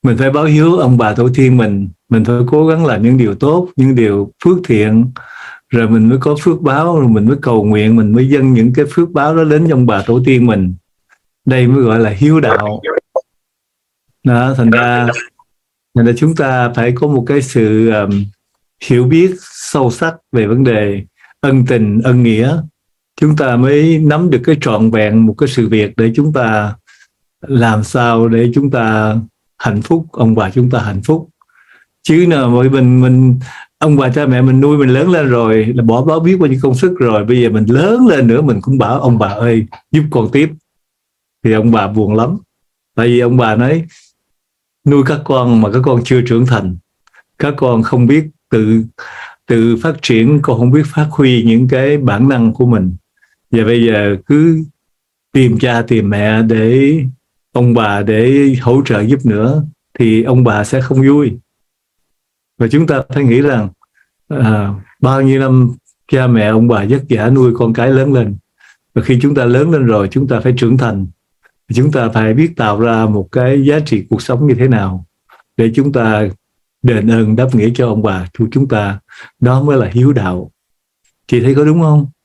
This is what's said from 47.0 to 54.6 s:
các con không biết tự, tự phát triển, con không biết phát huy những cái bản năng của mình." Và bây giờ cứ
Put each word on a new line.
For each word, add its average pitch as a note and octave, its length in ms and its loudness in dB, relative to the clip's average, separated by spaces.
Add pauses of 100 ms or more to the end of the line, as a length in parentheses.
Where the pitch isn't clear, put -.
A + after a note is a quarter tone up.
các C#3+ 200 -4
con A#2+ 260 0
không A#2+ 240 0
biết D3+ 180 2 (240)
tự, A2 340 0 (640)
tự A#2 360 0
phát D#3+ 180 -2
triển, C3 400 2
con B2 180 -2
không B2 120 2
biết D3+ 140 2
phát D3+ 260 -4
huy B2+ 320 2
những A#2 240 2
cái C3+ 300 0
bản B2 320 0
năng A#2 240 0
của B2+ 120 0
mình." G2 280 0 (580)
Và A2+ 140 2
bây A#2 200 2
giờ G#2 300 0 (100)
cứ D#3+ 380 2 (680)